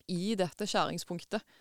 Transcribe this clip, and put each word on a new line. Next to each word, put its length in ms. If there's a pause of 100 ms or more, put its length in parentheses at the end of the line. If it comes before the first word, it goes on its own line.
i 260
dette 320
skjæringspunktet 760 (180)